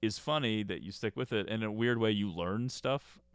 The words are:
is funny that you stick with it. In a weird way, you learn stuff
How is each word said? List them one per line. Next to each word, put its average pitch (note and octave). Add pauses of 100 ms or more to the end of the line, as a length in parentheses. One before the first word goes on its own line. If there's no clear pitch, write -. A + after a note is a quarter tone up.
is A2
funny A#2
that F#2+
you F2
stick G#2
with B2+
it. G#2
In A2
a A2
weird A#2
way, A2
you G2+
learn F#2
stuff - (140)